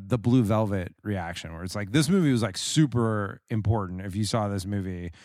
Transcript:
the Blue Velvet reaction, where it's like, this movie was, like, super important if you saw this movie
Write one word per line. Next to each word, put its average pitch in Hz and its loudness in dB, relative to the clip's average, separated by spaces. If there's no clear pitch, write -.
the 113 0
Blue 120 4
Velvet 101 0
reaction, 87 -6
where 82 -10
it's 90 -8
like, 104 -6
this 143 2
movie 175 4
was, 117 4
like, 98 -4
super 113 0
important 104 0
if 95 -8
you 107 0
saw 104 0
this 98 -4
movie 92 -4